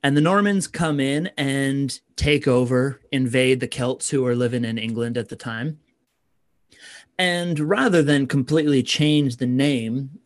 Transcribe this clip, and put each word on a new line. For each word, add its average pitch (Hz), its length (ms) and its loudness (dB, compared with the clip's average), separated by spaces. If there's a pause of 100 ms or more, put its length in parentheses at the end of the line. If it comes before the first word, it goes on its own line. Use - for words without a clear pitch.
And 143 140 0
the 147 60 4
Normans 196 460 2
come 156 340 -2
in 143 340 -2
and 139 640 -2 (160)
take 143 320 0
over, 127 540 0 (100)
invade 131 480 2
the 127 80 -6
Celts 127 420 -4
who 139 140 0
were 123 120 0
living 120 280 0
in 113 140 -4
England 113 400 -4
at 113 100 -6
the - 80 -12
time. 120 440 -8 (1400)
And 175 420 0
rather 180 420 2
than 143 260 2
completely 143 540 2
change 147 540 2
the 127 100 -4
name 131 680 0 (140)